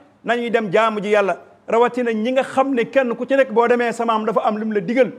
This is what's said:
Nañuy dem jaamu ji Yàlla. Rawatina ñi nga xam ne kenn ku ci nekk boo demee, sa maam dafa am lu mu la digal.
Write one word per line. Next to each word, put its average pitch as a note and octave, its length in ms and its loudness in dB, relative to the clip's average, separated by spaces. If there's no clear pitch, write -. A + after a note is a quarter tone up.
Nañuy A#3+ 260 -2
dem A3 200 0
jaamu G#3+ 300 2
ji G3+ 80 -4
Yàlla. G3+ 280 2
Rawatina A#3+ 440 0
ñi A3 200 -2
nga B3+ 120 2
xam C4+ 300 -2
ne A#3 160 0
kenn B3 260 0
ku A#3 100 -6
ci C4+ 100 0
nekk C4+ 180 2
boo A#3 140 4
demee, A#3+ 260 0
sa A#3 120 -6
maam A3 200 0
dafa A3 160 0
am A3 160 0
lu G#3+ 80 -6
mu A3 80 -4
la G#3 80 -2
digal. A3+ 380 0